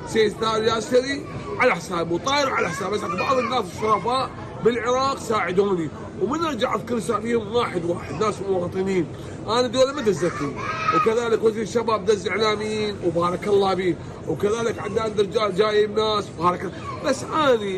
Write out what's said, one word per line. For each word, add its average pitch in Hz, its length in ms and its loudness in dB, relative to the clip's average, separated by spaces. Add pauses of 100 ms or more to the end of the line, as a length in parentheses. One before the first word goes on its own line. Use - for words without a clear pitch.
سيد 220 260 2
ثاني 220 340 0
ياسري 247 600 0 (320)
على 247 160 4
حسابه، 170 400 -2
وطاير 277 360 2
على - 180 0
حسابه. 185 220 -4
بس 208 100 -2
بعض 262 380 0
الناس 240 260 0 (120)
الشرفاء 220 540 0 (340)
بالعراق 247 540 2
ساعدوني، 185 680 0 (340)
ومن 294 220 0
أرجع 254 300 0
أذكر 233 240 -2
أساميهم 220 560 -2
واحد 185 300 0
واحد، 170 400 -4
ناس 202 260 -2
مواطنين. 185 560 0 (400)
أنا 240 200 2
دول 247 280 2
ما 294 80 -6
دزتني، 160 500 0 (440)
وكذلك 226 480 2
وزير 220 180 2
الشباب 220 420 0
دز 202 240 2
إعلاميين 214 680 0 (120)
وبارك 175 420 0
الله 196 260 4
بيه، 180 200 2 (340)
وكذلك 208 500 0
عندنا 208 260 -2
رجال 208 500 0
جايين 208 400 4
ناس 214 340 0 (100)
بارك 175 220 2
الله. 180 140 -6 (320)
بس 269 180 0
أنا 285 320 2 (220)